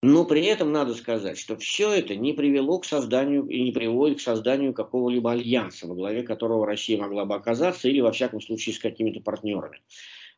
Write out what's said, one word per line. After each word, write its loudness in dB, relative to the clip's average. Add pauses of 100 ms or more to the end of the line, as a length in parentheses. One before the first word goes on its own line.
Но 8
при 2
этом 2
надо 0
сказать, -4
что -8
всё 0
это 0
не 0
привело 2
к -14
созданию 0
и -2
не 0
приводит 2
к -10
созданию 0
какого-либо 0
альянса, -2
во -8
главе -4
которого 0
Россия -2
могла -4
бы -2
оказаться, 0
или, 4
во 4
всяком -2
случае, -6
с -12
какими-то -4
партнёрами -6 (580)